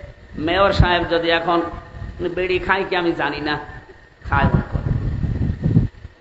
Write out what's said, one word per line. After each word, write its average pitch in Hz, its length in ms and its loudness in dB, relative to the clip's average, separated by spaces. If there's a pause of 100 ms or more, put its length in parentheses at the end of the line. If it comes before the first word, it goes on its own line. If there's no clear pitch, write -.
(380)
মেয়র 185 340 4
সাহেব 175 380 4
যদি 165 200 2
এখন 170 320 2 (580)
বিড়ি 180 380 -2
খায় 190 300 0
কি 185 80 -2
আমি 170 160 2
জানি 147 280 -4
না, 151 180 -2 (720)
খায়, 139 140 2 (1800)